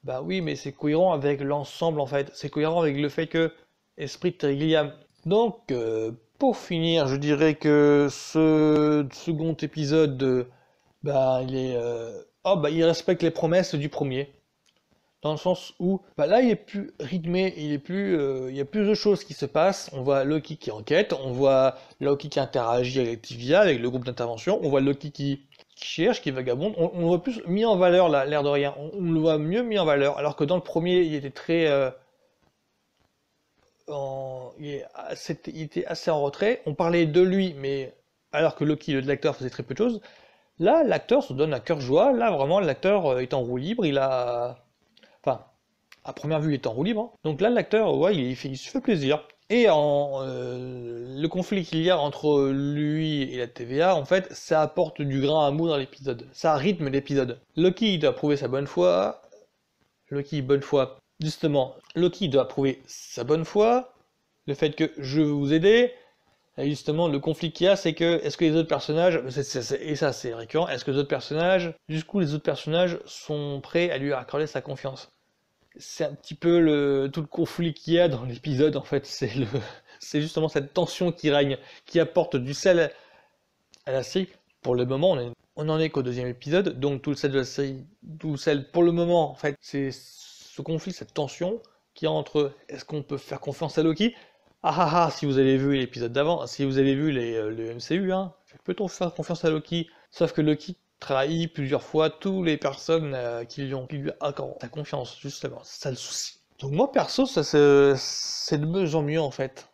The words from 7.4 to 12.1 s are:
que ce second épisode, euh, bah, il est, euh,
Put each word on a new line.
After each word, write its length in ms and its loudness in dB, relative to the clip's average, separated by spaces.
que 560 6
ce 1000 2
second 400 -4
épisode, 680 0
euh, 260 0
bah, 440 2
il 80 -6
est, 220 -2
euh, 460 -6